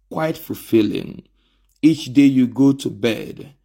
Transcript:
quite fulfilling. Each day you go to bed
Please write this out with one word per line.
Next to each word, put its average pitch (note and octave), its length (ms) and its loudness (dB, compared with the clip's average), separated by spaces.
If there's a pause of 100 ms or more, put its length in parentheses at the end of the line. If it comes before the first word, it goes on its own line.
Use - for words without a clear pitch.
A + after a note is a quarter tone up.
(100)
quite D#3+ 280 -4
fulfilling. - 880 -2 (560)
Each D3 320 0
day C#3 140 6
you C3 200 4
go C3 260 2
to C#3 160 -4
bed G#2+ 680 -6 (100)